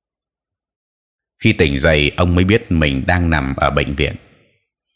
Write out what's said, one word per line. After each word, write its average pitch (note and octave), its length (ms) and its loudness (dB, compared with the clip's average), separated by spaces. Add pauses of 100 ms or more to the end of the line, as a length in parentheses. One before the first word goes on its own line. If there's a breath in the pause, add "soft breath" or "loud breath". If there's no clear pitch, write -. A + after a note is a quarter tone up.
(1400)
Khi G#2+ 100 4
tỉnh C#2+ 260 0
dậy, D2 380 2
ông F2 180 2
mới F2+ 80 4
biết G2+ 280 0
mình C#2+ 360 0
đang F2 220 0
nằm C2+ 260 -2
ở C#2 140 0
bệnh C#2+ 260 -4
viện. C#2+ 200 -2 (800)